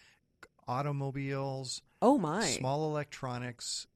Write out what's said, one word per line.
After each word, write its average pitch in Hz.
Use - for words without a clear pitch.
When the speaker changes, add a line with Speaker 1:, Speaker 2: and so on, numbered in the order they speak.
Speaker 1:
automobiles, 135
Speaker 2:
Oh, 262
my. 170
Speaker 1:
small 143
electronics, 123